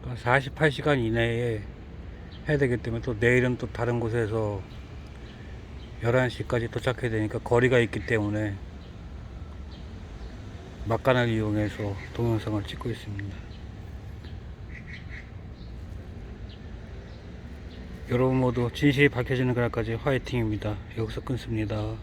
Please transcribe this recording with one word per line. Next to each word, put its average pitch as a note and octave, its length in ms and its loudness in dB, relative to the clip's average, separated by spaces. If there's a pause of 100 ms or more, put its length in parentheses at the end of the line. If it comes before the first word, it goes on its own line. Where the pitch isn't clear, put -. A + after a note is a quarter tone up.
그러니까 B2 220 -6
사십팔 C3+ 500 4
시간 D3 260 4
이내에 A#2 640 2 (840)
해야 D3+ 100 4
되기 B2+ 200 4
때문에 A2+ 240 -2
또 B2 120 -2
내일은 B2 420 6
또 A#2 120 -4
다른 A#2+ 320 0
곳에서 A2 600 0 (1400)
열한 B2 280 4
시까지 A#2 380 -2
도착해야 B2 420 0
되니까 A2 280 0
거리가 B2 400 6
있기 A2+ 280 2
때문에 G#2 480 2 (2250)
막간을 A#2+ 420 4
이용해서 G#2+ 680 2 (200)
동영상을 A2 500 2
찍고 - 260 -6
있습니다. G2+ 560 -8 (4000)
여러분 C3 280 4
모두 B2 360 4
진실이 C#3+ 360 8
밝혀지는 B2 440 2
그날까지 A#2 420 2
화이팅입니다. A2+ 840 2 (200)
여기서 A2 260 -2
끊습니다. A2 800 -2